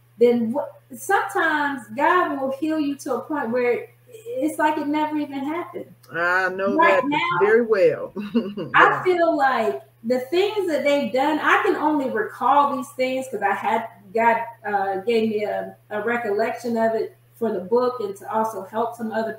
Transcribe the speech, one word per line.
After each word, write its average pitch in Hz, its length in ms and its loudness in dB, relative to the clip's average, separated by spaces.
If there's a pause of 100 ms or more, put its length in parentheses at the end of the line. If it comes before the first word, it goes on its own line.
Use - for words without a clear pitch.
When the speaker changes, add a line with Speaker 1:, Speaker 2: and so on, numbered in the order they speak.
(200)
Speaker 1:
then 240 340 4
wh-, - 420 -8
sometimes 302 880 0 (140)
God 311 440 2
will 269 120 -2
heal 311 280 -2
you 285 180 -2
to 262 180 -4
a - 60 -4
point 285 300 -4
where 240 360 0 (220)
it's 262 500 -4
like 311 180 2
it 285 100 -4
never 302 300 -2
even 277 220 -6
happened. 311 540 -8 (180)
Speaker 2:
I 180 380 0
know 196 280 -2
Speaker 1:
Right 294 240 6
Speaker 2:
that 262 60 0
Speaker 1:
now, 302 320 -2
Speaker 2:
very 220 260 4
well. 185 500 2
<laughs> 202 600 -4
Speaker 1:
I 349 80 8
Speaker 2:
Yeah. - 200 2
Speaker 1:
feel 339 340 2
like 269 440 0 (220)
the 247 160 0
things 381 500 0
that 277 140 0
they've 285 280 2
done, 285 280 2
I 339 240 2
can 349 120 2
only 294 360 0
recall 262 640 2
these 254 160 -8
things 262 400 -2
'cause 196 100 -6
I 202 140 2
had, 220 320 -2 (260)
God, 220 240 4 (280)
uh, 196 360 -2
gave 226 280 2
me 208 160 -2
a, 190 300 -6 (140)
a 208 140 -6
recollection 226 760 -2
of 226 160 2
it - 240 -4 (180)
for 220 160 -2
the 190 100 -4
book 247 380 0
and 196 180 -6
to - 140 -12
also 220 320 -2
help 226 320 -4
some 220 160 -8
other 220 280 -4